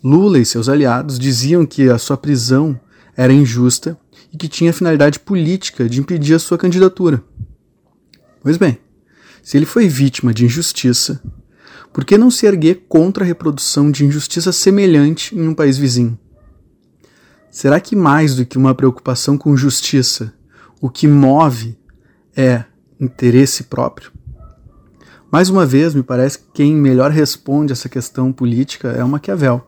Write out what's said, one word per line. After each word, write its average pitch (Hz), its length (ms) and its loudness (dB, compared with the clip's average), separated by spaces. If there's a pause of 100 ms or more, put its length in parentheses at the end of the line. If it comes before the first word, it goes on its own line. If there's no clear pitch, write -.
Lula 165 360 4
e 113 60 2
seus 117 220 -4
aliados 135 520 0
diziam 135 480 0
que 139 200 0
a 117 120 2
sua 139 180 -6
prisão 131 640 -2 (360)
era 127 160 4
injusta 123 640 2 (360)
e 160 60 -18
que 160 100 -10
tinha 170 240 0
a - 20 -2
finalidade 151 460 0
política 175 680 -4
de 120 120 -2
impedir 151 340 -2
a 165 60 2
sua 170 180 -4
candidatura. 180 680 0 (1160)
Pois 151 160 0
bem, 165 220 0 (640)
se - 120 -8
ele 151 120 2
foi 233 200 2
vítima 131 460 -2
de 120 120 0
injustiça, 127 760 -2 (720)
por 143 100 -6
que 196 140 4
não 240 140 6
se - 160 0
erguer 180 420 0
contra 190 340 0
a 180 40 -2
reprodução 147 640 -2
de 139 120 -2
injustiça 151 480 -2
semelhante 175 840 2
em 165 100 -2
um 160 60 -2
país 139 240 0
vizinho? 120 400 -2 (1300)
Será 143 280 0
que 190 160 -8
mais 151 400 2
do 127 120 -2
que - 100 -8
uma 131 160 2
preocupação 127 640 -2
com 143 180 0
justiça, 127 800 -2 (480)
o 131 80 -4
que - 180 0
move 135 680 2 (580)
é 127 280 0 (360)
interesse 127 680 0
próprio? - 460 -8 (1200)
Mais 180 180 2
uma 190 140 2
vez, 147 300 2
me 143 80 0
parece 127 380 -2
que - 120 -20
quem 147 220 0
melhor 135 380 2
responde 147 600 -2
essa 127 160 -8
questão 131 460 -6
política 127 540 -4
é 120 160 -4
o 123 40 -2
Maquiavel 143 600 -2